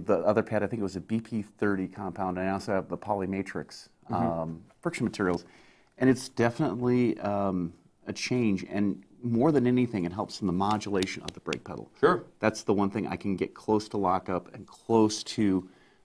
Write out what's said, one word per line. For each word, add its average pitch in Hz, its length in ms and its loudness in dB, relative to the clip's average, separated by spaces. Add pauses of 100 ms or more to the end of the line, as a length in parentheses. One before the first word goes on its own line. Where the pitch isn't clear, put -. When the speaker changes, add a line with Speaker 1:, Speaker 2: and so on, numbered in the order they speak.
Speaker 1:
the 95 140 4
other 101 240 4
pad, 104 200 -2
I 98 40 -2
think 113 120 -6
it 104 40 -2
was 92 120 -4
a 87 60 -6
B 113 180 -4
P 117 220 -6
thirty 95 460 -2
compound, 92 500 -6
and 92 100 -2
I 95 60 0
also 98 180 -6
have 95 160 0
the 87 100 -6
Polymatrix, 95 920 -6 (200)
Speaker 2:
Mm-hmm. - 40 -2
Speaker 1:
um, 82 500 -2 (180)
friction 147 240 -2
materials. 92 380 0 (540)
And 131 120 4
it's 123 200 0
definitely, 123 920 2
um, 98 540 0 (340)
a 98 60 -8
change, 107 560 0
and 101 340 -2 (180)
more 123 300 4
than 127 140 4
anything, 120 400 2
it 85 60 -2
helps 98 300 -8
in 104 60 0
the 87 60 2
modulation 98 680 0
of - 100 -8
the - 60 -18
brake - 240 -6
pedal. 64 260 -12 (100)
Speaker 2:
Sure. 165 260 4 (140)
Speaker 1:
That's 110 240 0
the 110 100 2
one 98 160 4
thing 101 180 -2
I 92 80 -4
can 98 220 -4
get - 160 -4
close 107 360 0
to 110 80 -6
lockup 92 560 0
and 95 140 -16
close 110 560 2
to 95 460 0 (360)